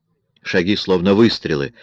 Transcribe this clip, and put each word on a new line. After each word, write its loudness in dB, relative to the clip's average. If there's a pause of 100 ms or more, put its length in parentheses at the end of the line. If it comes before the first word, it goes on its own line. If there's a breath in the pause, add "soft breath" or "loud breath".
(420)
шаги, -2
словно 0
выстрелы, 0